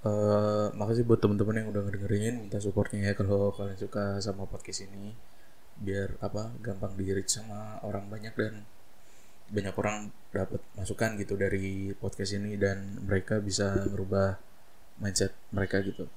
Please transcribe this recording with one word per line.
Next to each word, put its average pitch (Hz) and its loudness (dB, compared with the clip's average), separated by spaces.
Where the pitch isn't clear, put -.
Eh, 104 4
makasih 113 2
buat 117 8
temen-temen 107 4
yang - -4
udah 101 0
ngedengerin. 101 0
Minta 101 -2
supportnya 101 2
ya 101 4
kalau 101 4
kalian 98 -4
suka 101 -2
sama 98 -2
podcast 95 -6
ini. 101 -8
Biar 98 0
apa, 107 -2
gampang 98 -4
di-reach 95 0
sama 107 -8
orang 101 -4
banyak 110 -8
dan 107 0
banyak 101 0
orang 104 0
dapat 98 0
masukan 104 0
gitu 98 0
dari 98 0
podcast 101 -2
ini 104 -2
dan 98 0
mereka 98 2
bisa 98 2
merubah 98 2
mindset 98 2
mereka 98 2
gitu. 92 -2